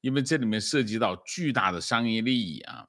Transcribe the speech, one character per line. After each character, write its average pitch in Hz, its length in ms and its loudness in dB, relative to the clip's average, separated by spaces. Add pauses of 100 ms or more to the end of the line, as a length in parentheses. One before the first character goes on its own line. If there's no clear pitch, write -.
因 131 120 0
为 139 80 4
这 151 160 2
里 127 80 2
面 107 160 2
涉 135 220 2
及 107 140 -2
到 101 180 2 (100)
巨 165 260 -4
大 98 200 2
的 87 100 -4
商 117 260 0
业 113 140 0
利 123 180 2
益 87 220 -6
啊。 - 280 -16